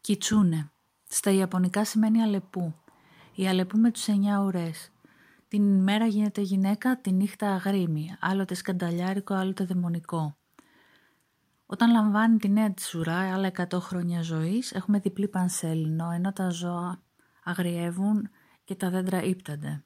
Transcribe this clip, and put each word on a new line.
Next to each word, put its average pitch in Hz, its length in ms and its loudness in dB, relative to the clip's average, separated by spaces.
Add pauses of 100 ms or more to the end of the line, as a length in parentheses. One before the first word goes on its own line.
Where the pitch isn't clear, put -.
Κιτσούνε. 185 640 2 (360)
Στα - 240 0
Ιαπωνικά 185 540 2
σημαίνει 220 360 2
αλεπού. 185 540 -2 (600)
Η 190 120 0
αλεπού 185 300 2
με 226 140 6
τους - 160 -6
εννιά 202 320 2
ουρές. 180 520 -4 (560)
Την 202 280 4
ημέρα 196 300 4
γίνεται 208 360 0
γυναίκα, 196 600 0
τη 190 100 -2
νύχτα 196 420 0
αγρίμη, 180 680 -2
άλλοτε 190 340 -2
σκανταλιάρικο, 180 800 -4
άλλοτε 190 320 -2
δαιμονικό. 170 720 -2 (1300)
Όταν 233 260 4
λαμβάνει 220 460 6
τη 208 120 2
νέα 208 240 4
της - 200 -8
ουρά, 175 400 -2
άλλα 190 140 0
εκατό 180 320 -2
χρόνια 175 420 -4
ζωής, 165 500 -2
έχουμε 202 280 0
διπλή 196 280 -2
πανσέλινο, 165 840 -2
ενώ 180 220 -2
τα 190 160 -2
ζώα 175 520 -6 (420)
αγριεύουν 175 880 -2 (340)
και 185 120 -10
τα 185 140 -2
δέντρα 185 340 -2
ύπτανται. 147 640 -6